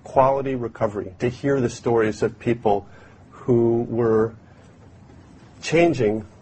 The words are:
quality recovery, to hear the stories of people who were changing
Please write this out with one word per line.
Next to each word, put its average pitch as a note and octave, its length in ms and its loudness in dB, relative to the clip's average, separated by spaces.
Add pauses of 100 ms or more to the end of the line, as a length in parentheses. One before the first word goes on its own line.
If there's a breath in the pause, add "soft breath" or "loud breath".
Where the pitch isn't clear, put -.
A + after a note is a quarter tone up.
quality C3+ 500 0
recovery, G#2 640 -4
to B2 100 -2
hear C#3 320 0
the A#2+ 100 0
stories A2+ 520 0
of A2+ 160 -2
people A2+ 500 0 (440 loud breath)
who A#2 580 0
were A2+ 460 0 (1300 loud breath)
changing B2+ 600 2 (180)